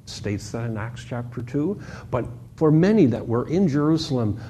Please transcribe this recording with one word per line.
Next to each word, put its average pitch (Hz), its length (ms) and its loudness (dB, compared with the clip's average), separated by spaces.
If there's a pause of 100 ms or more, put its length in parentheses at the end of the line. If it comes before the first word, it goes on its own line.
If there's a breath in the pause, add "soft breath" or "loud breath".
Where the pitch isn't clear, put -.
It - 60 -18
states - 420 -6
that 117 140 -6
in 113 120 -6
Acts 113 260 -10
chapter 120 380 -10
two. 147 400 -4 (300 loud breath)
But 127 140 -2 (300)
for 156 160 4
many 180 360 8
that 110 200 0
were 117 200 0
in 185 200 2
Jerusalem, 147 720 0 (100)